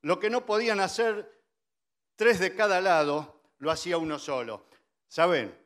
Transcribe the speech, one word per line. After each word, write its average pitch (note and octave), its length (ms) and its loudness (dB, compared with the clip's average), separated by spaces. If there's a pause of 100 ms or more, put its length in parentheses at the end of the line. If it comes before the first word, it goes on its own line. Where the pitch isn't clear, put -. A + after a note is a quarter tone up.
Lo F3 180 0
que G#3 80 -2
no B3 160 -2
podían G#3+ 360 0
hacer G#3 600 -4 (720)
tres G#3+ 220 4
de F#3 160 0
cada G3 280 2
lado, D3+ 580 2 (180)
lo D3 120 -4
hacía E3+ 260 -2
uno D#3 220 -4
solo. A#2+ 480 -8 (420)
¿Saben? D#3+ 580 0